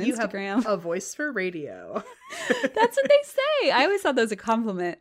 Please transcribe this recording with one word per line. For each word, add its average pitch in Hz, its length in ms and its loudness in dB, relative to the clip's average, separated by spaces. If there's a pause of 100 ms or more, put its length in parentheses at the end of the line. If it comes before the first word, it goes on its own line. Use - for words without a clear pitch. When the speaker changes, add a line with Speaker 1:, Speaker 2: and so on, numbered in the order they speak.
Speaker 1:
you 247 100 0
have 220 140 -2
Speaker 2:
Instagram." 196 380 -2
Speaker 1:
a 202 100 2
voice 170 380 -6
for 302 160 -4
radio. 185 240 -4 (100)
<laughs> 92 380 -8 (580)
Speaker 2:
That's 466 360 2
what 554 120 2
they 571 140 8
say. 539 480 0
I 254 140 6
always 392 160 2
thought 294 140 2
that 240 60 4
was 220 100 0
a 208 40 -6
compliment 202 640 -2